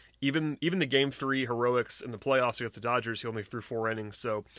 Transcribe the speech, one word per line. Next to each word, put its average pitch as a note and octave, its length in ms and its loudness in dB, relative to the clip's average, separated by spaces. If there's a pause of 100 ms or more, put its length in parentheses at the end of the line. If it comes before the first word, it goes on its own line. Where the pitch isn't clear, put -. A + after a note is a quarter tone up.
(220)
Even, D3 400 2
even E3 180 2
the E3 60 4
game C3+ 260 4
three C3+ 340 0
heroics A#2+ 560 2
in B2 100 -6
the A2+ 60 -8
playoffs B2+ 420 2
against A#2 160 -6
the G2+ 60 -14
Dodgers, A#2 400 0
he A#2+ 60 -4
only A2+ 160 -4
threw A2+ 180 -8
four A2+ 280 -2
innings. G#2+ 280 -4
So G#2+ 280 -2 (140)